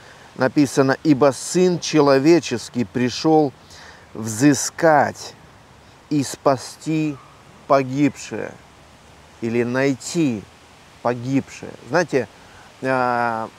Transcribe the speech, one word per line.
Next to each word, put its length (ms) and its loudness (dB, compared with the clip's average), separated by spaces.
Написано: 680 2
«Ибо 280 4
Сын 460 0
Человеческий 1040 2
пришёл 680 0
взыскать 1200 0
и 140 0
спасти 920 -4
погибшее». 840 -2
Или 200 -2
найти 800 -2
погибшее. 720 -4
Знаете, 380 0
а, 680 -2